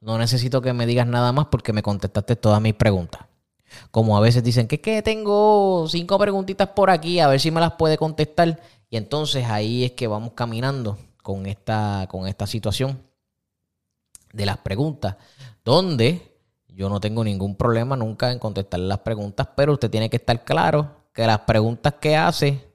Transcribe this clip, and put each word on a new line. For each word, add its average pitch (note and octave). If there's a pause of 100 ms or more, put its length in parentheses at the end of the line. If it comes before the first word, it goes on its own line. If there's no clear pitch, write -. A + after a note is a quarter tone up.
no A2+
necesito A#2+
que B2+
me A#2+
digas A#2+
nada B2
más D3
porque A#2
me G#2+
contestaste G2+
todas G#2+
mis A2
preguntas". F#2+ (680)
Como A2
a G#2
veces A#2
dicen, A#2
"Que, D3+
que A3
tengo G#3
cinco F3
preguntitas G3
por F#3+
aquí, E3+
a D#3+
ver C3+
si D#3
me D#3+
las E3
puede D#3
contestar". D#3+ (280)
Y A#2
entonces C#3
ahí A2+
es B2
que B2
vamos A2
caminando A#2+ (260)
con G2
esta, G2+
con F#2
esta G2+
situación C3 (1300)
de G#2
las F#2
preguntas, G#2+ (480)
donde D#3 (300)
yo F#2+
no G2+
tengo G#2+
ningún G2
problema A#2+
nunca A#2
en B2
contestar G2
las F#2+
preguntas, G#2
pero C#3+
usted A#2
tiene A2
que -
estar A#2+
claro D3+ (100)
que A2+
las A2
preguntas A2+
que D3+
hace D3+